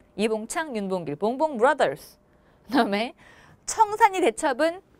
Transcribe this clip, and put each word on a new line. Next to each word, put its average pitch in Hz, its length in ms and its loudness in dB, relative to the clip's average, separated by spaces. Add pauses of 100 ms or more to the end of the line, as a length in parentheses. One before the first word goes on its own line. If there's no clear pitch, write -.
(160)
이봉창, 226 600 -4
윤봉길, 185 420 -6
봉봉 262 400 -2
브라더스. 226 600 0 (500)
그다음에 226 460 0 (520)
청산리 415 560 2
대첩은 311 600 0 (180)